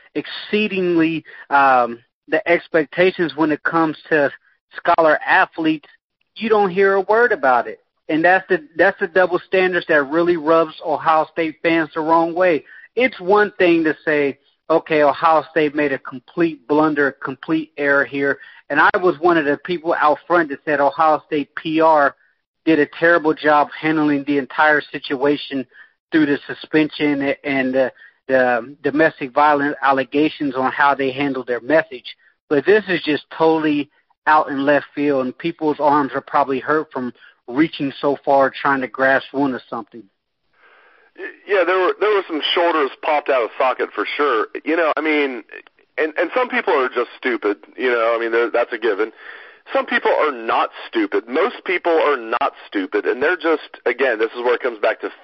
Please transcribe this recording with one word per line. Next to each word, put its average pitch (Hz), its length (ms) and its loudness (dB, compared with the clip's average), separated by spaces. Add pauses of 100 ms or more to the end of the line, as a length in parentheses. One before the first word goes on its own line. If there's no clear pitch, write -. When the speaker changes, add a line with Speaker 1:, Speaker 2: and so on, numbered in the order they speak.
(140)
Speaker 1:
exceedingly, 175 1080 -2 (260)
um, 127 540 2 (240)
the 156 180 -2
expectations 170 920 0
when 156 120 0
it 147 140 -4
comes 160 340 -2 (120)
to 147 200 2 (460)
scholar 165 500 2
athletes, 160 640 0 (480)
you 220 140 -8
don't 208 200 2
hear 196 260 2
a 196 60 2
word 226 300 2
about 131 340 2
it. 110 140 -14 (300)
And 160 160 0
that's 185 240 4
the, 165 260 -2
that's 180 240 2
the 202 80 -4
double 175 400 0
standards 185 400 0
that 151 160 2
really 170 320 0
rubs 160 380 2 (120)
Ohio 156 460 0
State 160 320 -6
fans 165 320 0
the 165 60 -2
wrong 165 340 2
way. 175 300 2 (320)
It's 247 240 0
one 202 360 2
thing 170 280 4
to 151 180 0
say, 147 340 0 (320)
"Okay, 160 340 2
Ohio 151 480 2
State 151 240 0
made 147 180 -2
a 127 60 -4
complete 156 680 -6
blunder, 147 460 0
complete 156 640 -6
error 139 260 2
here." 139 360 -4 (300)
And 147 120 2
I 185 160 4
was 180 240 0
one 170 160 4
of 147 80 0
the 143 180 0
people 170 300 -4
out 147 240 2 (100)
front 165 220 0
that 139 160 -10
said 147 160 -2
Ohio 151 440 2
State 147 300 -6
P 160 240 -4
R 156 380 4 (480)
did 160 140 4
a 143 60 2 (140)
terrible 165 340 2
job 143 360 2 (100)
handling 151 460 0
the 143 120 -2
entire 147 440 0
situation 139 840 -4 (440)
through 156 160 2
the 143 220 0
suspension 147 960 -2
and 131 300 -2
the, 131 180 0 (380)
the 127 520 0
domestic 143 520 -2
violence 147 480 2
allegations 139 720 0
on 131 160 -2
how 143 240 2
they 131 160 -2
handled 131 360 -6
their 120 120 -4
message. 131 560 -2 (320)
But 143 180 0
this 202 220 4
is 175 160 -2
just 147 220 -2 (120)
totally 156 520 0 (360)
out 156 220 4
in 139 180 -4
left 143 200 2 (100)
field, 143 300 0
and 127 120 -8
people's 156 440 -4
arms 143 340 2
are 135 60 -4
probably 135 400 -2
hurt 147 320 -4
from 127 180 -6 (380)
reaching 139 500 -2
so 143 240 -2
far 135 260 4
trying 139 300 -2
to 127 80 -4
grasp 135 460 0
one 139 200 -2
of 113 160 -10
something. 117 340 -14 (1120)
Speaker 2:
Y-, 180 80 -14 (200)
yeah, 185 200 0
there 185 120 0
were, 185 220 0
there 214 120 0
were 190 140 0
some 156 160 -6 (120)
shoulders 165 380 0 (100)
popped 147 260 -2
out 131 160 2
of 101 140 -4
socket 123 360 -2
for 101 120 -6 (100)
sure. 131 320 0 (160)
You 160 140 -2
know, 160 180 0
I 147 60 -4
mean, 147 420 -2 (540)
and, 151 200 -4
and 170 160 -2
some 247 140 -2
people 226 260 -2
are 135 140 0
just 120 300 -4
stupid. 104 400 -4 (180)
You 127 140 -2
know, 117 260 0
I - 20 -2
mean, 117 140 -4
there, 117 180 2
that's 117 220 -2
a 117 60 -6
given. 110 340 -2 (640)
Some 269 120 -2
people 226 280 -2
are 151 180 0
not 117 380 -2 (180)
stupid. 104 400 -2
Most 156 380 -2
people 175 260 -2
are 147 240 2
not 120 380 -4 (140)
stupid, 101 380 -4
and 123 160 -2
they're 170 140 0
just, 160 320 -2 (180)
again, 123 320 0
this 113 140 -2
is 120 60 -14
where 120 180 0
it - 60 -6
comes 117 180 -6
back 110 220 -2
to 98 80 -8 (140)